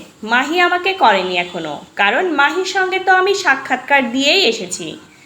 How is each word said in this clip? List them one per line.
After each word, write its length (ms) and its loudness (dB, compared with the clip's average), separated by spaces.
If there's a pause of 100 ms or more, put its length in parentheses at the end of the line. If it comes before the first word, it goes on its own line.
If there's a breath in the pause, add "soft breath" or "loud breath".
(240)
মাহি 360 0
আমাকে 340 0
করেনি 440 2
এখনো, 420 -6 (160)
কারণ 360 0
মাহির 340 0
সঙ্গে 340 -2
তো 120 2
আমি 240 4
সাক্ষাৎকার 760 0
দিয়েই 320 2
এসেছি। 540 -4 (280 loud breath)